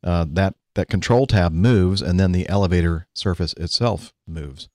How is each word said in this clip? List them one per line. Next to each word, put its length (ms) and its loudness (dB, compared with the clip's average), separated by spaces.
uh, 260 0
that, 260 -2
that 140 -4
control 400 2
tab 240 2
moves, 500 2
and 180 0
then 120 4
the 180 0
elevator 640 0
surface 400 -4
itself 600 -4
moves. 500 -12